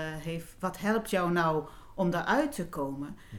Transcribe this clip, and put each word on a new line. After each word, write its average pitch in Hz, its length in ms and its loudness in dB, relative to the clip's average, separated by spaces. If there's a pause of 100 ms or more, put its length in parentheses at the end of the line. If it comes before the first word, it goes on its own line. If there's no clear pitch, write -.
(160)
heeft, 165 440 -6
wat 185 180 -4
helpt 220 320 2
jou 175 220 2
nou 160 340 4 (320)
om 185 120 4
daaruit 247 420 2
te 170 160 -4
komen, 143 500 -6 (220)